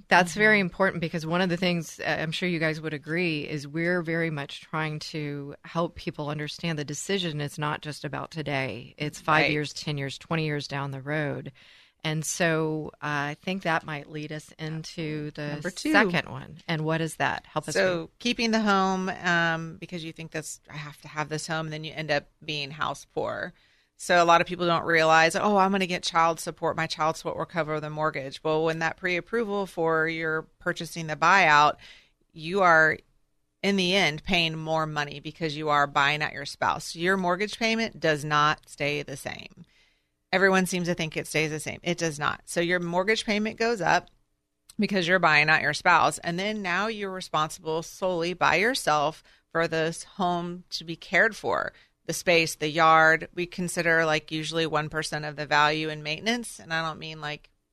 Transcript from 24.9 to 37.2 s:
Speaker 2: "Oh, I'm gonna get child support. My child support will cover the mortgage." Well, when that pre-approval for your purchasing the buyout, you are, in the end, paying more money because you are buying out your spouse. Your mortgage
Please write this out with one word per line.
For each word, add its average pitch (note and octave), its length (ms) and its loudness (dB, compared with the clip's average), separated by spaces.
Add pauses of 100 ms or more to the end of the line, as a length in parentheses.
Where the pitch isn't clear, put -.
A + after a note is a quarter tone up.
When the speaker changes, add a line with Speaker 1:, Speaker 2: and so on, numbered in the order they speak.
Speaker 2:
"Oh, G3+ 220 4
I'm F#3+ 140 6
gonna F#3+ 160 0
get F3 160 -4
child E3 360 2
support. E3 380 -4
My D#3+ 80 -2
child D#3+ 320 -2
support - 200 -8
will D#3+ 80 -4
cover D#3 340 -4
the D3+ 100 -8
mortgage." D3+ 540 -4
Well, D#3 220 2
when D#3+ 140 0
that E3 180 -2
pre-approval G3+ 680 -2
for D#3+ 420 0
your D#3+ 360 -4 (160)
purchasing E3+ 480 -6
the D#3 80 -4
buyout, D#3 640 8 (560)
you E3+ 280 -4
are, D#3+ 380 6 (640)
in G3 140 2
the F3+ 180 2
end, D#3 300 2
paying E3 320 2
more D#3+ 280 -2
money D3 340 -6
because D3+ 380 -6
you D#3 120 -4
are C#3+ 180 4
buying C#3+ 340 2
out D3+ 120 -4
your C#3 120 -10
spouse. - 500 -2
Your F3+ 220 0
mortgage F#3 400 -2